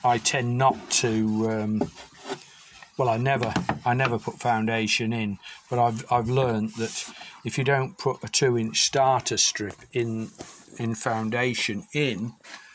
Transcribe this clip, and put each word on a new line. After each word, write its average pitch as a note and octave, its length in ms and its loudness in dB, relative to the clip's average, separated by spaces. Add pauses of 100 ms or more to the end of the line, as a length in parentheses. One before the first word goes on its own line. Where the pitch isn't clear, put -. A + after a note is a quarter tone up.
I A#2+ 140 4
tend A#2+ 400 0
not C3 340 2
to, A2 600 2
um, G#2+ 400 0 (1040)
well, B2+ 120 2
I A2+ 80 2
never, A#2+ 360 2 (320)
I A#2+ 80 4
never B2 240 2
put - 220 -8
foundation A2+ 720 0
in, G#2 240 -2 (320)
but B2 80 -2
I've, A#2+ 340 0
I've A#2+ 180 2
learned A#2 500 0
that - 340 -6 (300)
if A#2+ 160 -4
you C3+ 40 0
don't C3+ 340 0
put - 260 -4
a A2 40 -12
two B2 300 2
inch A2 240 0
starter C3 560 2
strip - 380 -2 (180)
in, A2+ 360 -2 (480)
in A#2 180 -2
foundation A2+ 1000 -2
in, B2 400 -2 (420)